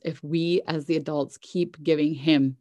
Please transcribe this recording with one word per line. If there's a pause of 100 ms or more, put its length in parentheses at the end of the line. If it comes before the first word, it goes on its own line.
if
we
as
the
adults
keep
giving
him